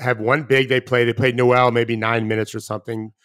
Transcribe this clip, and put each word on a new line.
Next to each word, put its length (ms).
have 180
one 260
big 240
they 120
play. 240
They 80
played 240
Noel 340
maybe 260
nine 320
minutes 260
or 60
something. 520